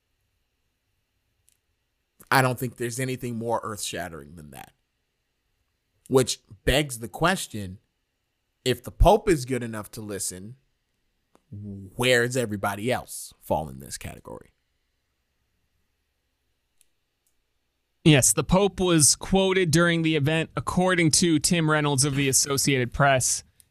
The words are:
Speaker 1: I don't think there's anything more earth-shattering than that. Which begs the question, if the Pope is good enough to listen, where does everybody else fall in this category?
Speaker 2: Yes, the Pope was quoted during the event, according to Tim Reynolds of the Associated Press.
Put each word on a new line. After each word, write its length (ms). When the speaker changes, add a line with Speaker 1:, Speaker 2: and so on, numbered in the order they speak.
Speaker 1:
I 120
don't 160
think 180
there's 240
anything 360
more 260
earth-shattering 760
than 160
that. 200
Which 320
begs 340
the 100
question, 720
if 180
the 80
Pope 380
is 160
good 180
enough 300
to 80
listen, 560
where 760
does 100
everybody 560
else 480
fall 280
in 100
this 180
category? 560
Speaker 2:
Yes, 300
the 100
Pope 380
was 340
quoted 560
during 320
the 140
event, 400
according 560
to 260
Tim 320
Reynolds 340
of 120
the 120
Associated 640
Press. 520